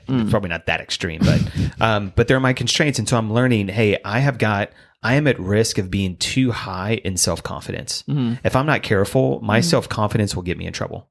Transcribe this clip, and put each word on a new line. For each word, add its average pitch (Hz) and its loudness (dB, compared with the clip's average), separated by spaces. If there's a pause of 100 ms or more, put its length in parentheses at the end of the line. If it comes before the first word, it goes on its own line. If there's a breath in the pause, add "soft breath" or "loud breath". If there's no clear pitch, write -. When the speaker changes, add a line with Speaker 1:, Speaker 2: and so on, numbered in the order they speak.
Speaker 1:
Mm. 127 0
Speaker 2:
It's 104 0
probably 101 0
not 82 -6
that 82 0
extreme, - -6
but, - 4 (220 loud breath)
Speaker 1:
<laughs> - -2
Speaker 2:
um, 104 0
but 120 4
they're 131 4
my 131 4
constraints. 127 0
And 107 -2
so 123 2
I'm 110 0
learning, 117 2
hey, 101 2
I 104 -2
have 139 2
got, 107 0 (300 soft breath)
I 117 0
am 151 4
at 143 2
risk 101 2
of 92 -4
being 95 0
too 131 0
high 101 -4 (100)
in 92 -4
self-confidence. - -4
Speaker 1:
Mm-hmm. 127 -2
Speaker 2:
If 110 2
I'm 131 2
not 135 0
careful, 131 2
my 107 2
Speaker 3:
Mm. - 2
Speaker 2:
self-confidence 107 0
will 92 -4
get 87 -4
me 87 -8
in 87 -8
trouble. - -8